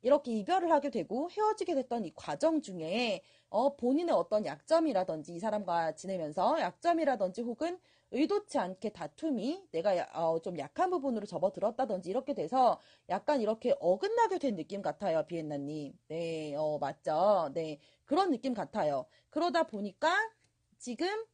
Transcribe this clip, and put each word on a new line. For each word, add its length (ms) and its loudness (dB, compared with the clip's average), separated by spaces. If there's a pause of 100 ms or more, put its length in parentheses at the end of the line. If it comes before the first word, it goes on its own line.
이렇게 300 4
이별을 400 2
하게 180 4
되고 400 -4
헤어지게 460 0
됐던 300 -2
이 100 -10
과정 460 0
중에, 600 -4 (280)
어, 260 2
본인의 400 2
어떤 300 2
약점이라든지 880 0
이 60 -8
사람과 560 0
지내면서 640 0
약점이라든지 840 0
혹은 340 -4 (340)
의도치 460 0
않게 320 -2
다툼이 840 -4
내가 260 2
야-, 160 -2
어, 280 2
좀 160 -6
약한 320 -2
부분으로 360 -2
접어들었다든지 840 -2
이렇게 240 -4
돼서 460 2 (300)
약간 320 0
이렇게 380 0
어긋나게 600 2
된 160 0
느낌 260 -8
같아요, 460 0
비엔나님. 680 -6 (140)
네, 480 -6
어, 240 0
맞죠? 760 2
네, 260 -4 (260)
그런 260 2
느낌 220 -2
같아요. 520 -2 (240)
그러다 340 2
보니까 520 -2 (640)
지금 280 -4 (260)